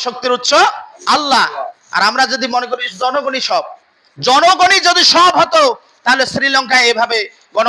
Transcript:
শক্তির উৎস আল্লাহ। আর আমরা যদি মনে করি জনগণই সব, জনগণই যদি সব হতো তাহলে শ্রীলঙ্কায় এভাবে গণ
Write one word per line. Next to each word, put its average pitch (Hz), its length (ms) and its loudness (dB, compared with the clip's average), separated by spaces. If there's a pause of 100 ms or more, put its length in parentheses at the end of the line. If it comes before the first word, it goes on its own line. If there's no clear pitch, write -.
শক্তির 247 320 -4
উৎস 247 160 -4 (640)
আল্লাহ। 269 300 0 (500)
আর 180 140 0
আমরা 254 240 0
যদি 262 220 -4
মনে 247 160 -2
করি 254 120 -6 (200)
জনগণই 262 480 -4
সব, - 140 0 (540)
জনগণই 349 720 4
যদি 349 140 2 (120)
সব 349 180 4 (100)
হতো 330 200 2 (420)
তাহলে 254 280 0
শ্রীলঙ্কায় 262 580 0
এভাবে 226 280 -2 (340)
গণ 226 160 0